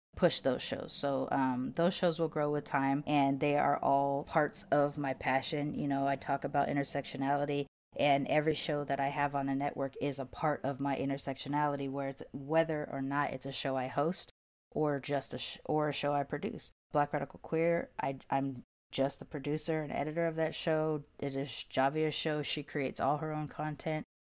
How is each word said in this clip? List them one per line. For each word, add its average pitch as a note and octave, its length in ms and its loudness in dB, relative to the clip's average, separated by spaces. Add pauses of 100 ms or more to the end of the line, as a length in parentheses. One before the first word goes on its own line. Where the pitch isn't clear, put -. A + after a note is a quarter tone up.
(160)
push - 260 4
those B2 200 2
shows. - 300 -6
So, C3+ 400 0
um, C3 420 2
those F3 180 4
shows E3+ 280 0
will D#3+ 80 2
grow D3+ 200 0
with D3 160 0
time, C#3 400 2
and C#3 360 4
they C#3+ 160 4
are C#3+ 220 4
all C#3 440 2
parts - 480 0
of D3 260 4
my C#3+ 160 -2
passion. C#3+ 640 0
You D3 140 -2
know, C#3 180 2
I C#3 80 2
talk C#3 300 -2
about C#3+ 240 0
intersectionality, C#3+ 1000 0 (300)
and C#3 320 4
every D3+ 260 2
show D3 300 -2
that C#3 160 -2
I C#3 80 2
have C#3+ 260 0
on C#3 120 0
the C3+ 100 0
network C#3 440 -2
is C#3 200 -2
a C3 40 -4
part D3 380 -2
of C3+ 160 -2
my C#3 160 -2
intersectionality, C#3 960 -2
where C#3 160 -4
it's C3+ 160 -6 (100)
whether D3+ 600 0
or C3+ 100 -4
not C#3 300 -2
it's - 120 -8
a C#3 60 -6
show C3+ 260 -2
I C3 120 -2
host D#3 420 -2 (400)
or D3 300 0
just C#3 340 -4
a B2+ 40 -6
sh-, - 260 -8
or D3+ 240 2
a C#3+ 40 2
show C#3+ 200 0
I C#3+ 100 2
produce. - 480 -6 (220)
Black D3 200 2
Radical C#3+ 300 -2
Queer, E3+ 460 2 (120)
I, C#3 140 -2 (160)
I'm C3+ 320 0 (300)
just C3+ 260 0
the - 60 -12
producer D#3 580 -2
and D3 100 -6
editor D#3 360 0
of D#3+ 80 -2
that D#3+ 180 0
show. D#3 480 2 (160)
It C#3 160 -4
is C3+ 140 -2
Javia's D3 680 0
show. D3+ 280 0
She D3 200 -4
creates C#3 380 -4
all C#3+ 160 2
her D#3 160 -4
own D3+ 160 -4
content, D#3 580 -4 (260)